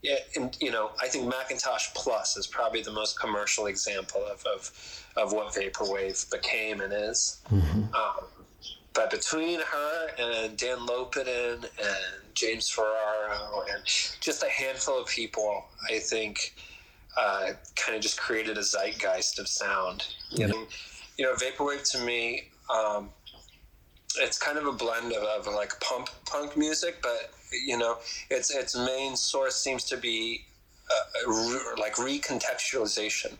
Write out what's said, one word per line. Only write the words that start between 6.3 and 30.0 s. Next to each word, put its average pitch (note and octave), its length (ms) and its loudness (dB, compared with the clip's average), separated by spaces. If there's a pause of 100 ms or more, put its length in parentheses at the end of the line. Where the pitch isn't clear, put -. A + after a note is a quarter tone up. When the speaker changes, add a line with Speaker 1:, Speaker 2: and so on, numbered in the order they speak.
Speaker 1:
became A2 500 0
and G2 120 -2
is. - 480 0 (120)
Speaker 2:
Mm-hmm. G2 420 4
Speaker 1:
Um, - 300 0 (720)
but A2 180 4
between E3 480 0
her D#3 480 0 (100)
and A2+ 380 0
Dan B2 220 0
Lopatin B2 840 0
and G2+ 720 -4
James A2+ 340 2
Ferraro G#2+ 1000 2
and - 140 -4 (360)
just - 220 0
a D3 60 2
handful C3 520 2
of A#2+ 60 -6
people, G#2+ 600 -2 (220)
I A2 120 0
think, A2 560 -2 (600)
uh, G2 360 2 (240)
kind - 180 0
of G#2+ 80 0
just - 160 0
created A2 400 0
a G2+ 60 -2
zeitgeist G2 760 0
of G2+ 80 -4
sound. F#2 640 0 (220)
You G#2+ 180 2
know, A2 180 0 (500)
you C3+ 80 0
know, C3 100 4
Vaporwave C#3 580 0
to A#2+ 120 0
me, A#2+ 440 0 (260)
um, G#2 360 2 (1080)
it's - 180 2
kind D3 200 0
of D3 80 0
a C#3 60 2
blend A#2 400 0
of, G#2+ 100 0
of, G#2 300 0
like, G#2 280 -2
pump, - 280 -2 (160)
punk D3 320 -2
music, D#3 460 2
but, - 280 0 (360)
you B2 100 0
know, A#2 220 4 (320)
its, B2+ 220 2
its C3 220 0
main C3 400 0
source C3 400 2
seems B2+ 300 0
to C3+ 120 -2
be, A#2 480 -2 (460)